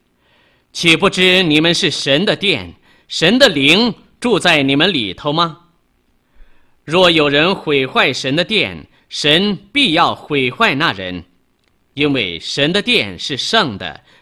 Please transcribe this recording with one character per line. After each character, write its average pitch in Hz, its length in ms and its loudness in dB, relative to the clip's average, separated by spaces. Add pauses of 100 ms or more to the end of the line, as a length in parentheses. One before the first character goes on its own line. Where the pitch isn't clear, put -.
(720)
岂 165 240 2
不 180 120 2
知 185 360 2
你 151 160 2
们 170 120 2
是 - 160 -2
神 143 360 -2
的 175 100 0
殿， 113 400 -4 (320)
神 196 320 0
的 277 100 6
灵 170 460 2 (240)
住 220 220 0
在 156 240 2
你 135 100 2
们 165 180 2
里 107 220 -4
头 147 180 -6
吗？ 165 280 -2 (1200)
若 175 300 2
有 151 160 2
人 151 260 2
毁 139 320 -2
坏 165 260 0
神 131 220 -4
的 165 80 2
殿， 139 460 -4 (200)
神 175 480 0 (160)
必 269 200 0
要 151 240 0
毁 135 340 -2
坏 196 240 0
那 131 180 -2
人， 92 320 -10 (680)
因 143 180 0
为 92 280 -2
神 143 320 -2
的 202 100 0
殿 127 340 -2
是 139 200 -8
圣 143 420 -2
的， 82 240 -12 (200)